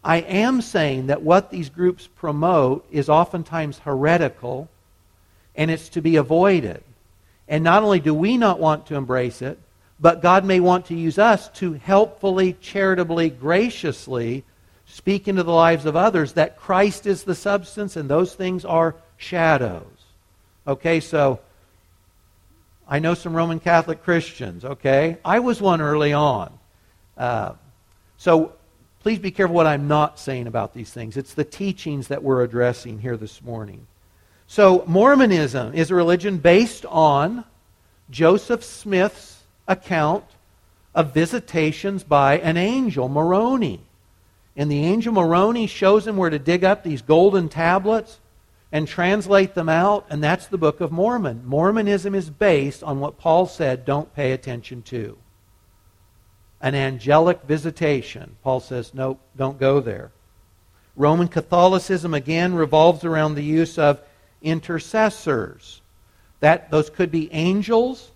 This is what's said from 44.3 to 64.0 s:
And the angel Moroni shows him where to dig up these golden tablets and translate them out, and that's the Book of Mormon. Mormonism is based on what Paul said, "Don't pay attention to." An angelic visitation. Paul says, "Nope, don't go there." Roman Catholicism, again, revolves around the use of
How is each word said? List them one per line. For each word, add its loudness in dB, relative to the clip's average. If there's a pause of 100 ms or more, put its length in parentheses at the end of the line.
And -2
the -2
angel 0
Moroni 2
shows 2
him -4
where 0
to -4
dig 0
up 2
these -6
golden 4
tablets -2 (500)
and -4
translate 0
them -2
out, 0
and -6
that's -2
the -6
Book 0
of -4
Mormon. -2
Mormonism 0
is -4
based 0
on -6
what -8
Paul 2
said, -4
"Don't -4
pay -2
attention -12
to." -12 (1400)
An -2
angelic 2
visitation. -4
Paul -2
says, -10
"Nope, -6 (160)
don't -4
go 2
there." -8 (840)
Roman 2
Catholicism, 0
again, -2
revolves 4
around -2
the -6
use 0
of 2 (400)